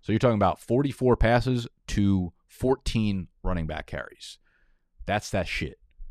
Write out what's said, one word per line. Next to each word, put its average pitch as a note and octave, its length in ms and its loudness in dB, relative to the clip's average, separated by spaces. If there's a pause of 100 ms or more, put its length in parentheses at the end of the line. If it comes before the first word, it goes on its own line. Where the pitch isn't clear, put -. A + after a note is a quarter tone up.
So - 100 -4
you're G#2+ 80 4
talking A#2+ 160 4
about F#2+ 240 2
forty-four B2+ 580 0
passes A#2+ 500 2 (200)
to G2 460 2 (140)
fourteen G#2+ 800 -2 (120)
running F2+ 240 -2
back D#2+ 220 -8
carries. - 500 -12 (680)
That's G2+ 260 -4
that F#2+ 160 -2
shit. - 320 -8 (320)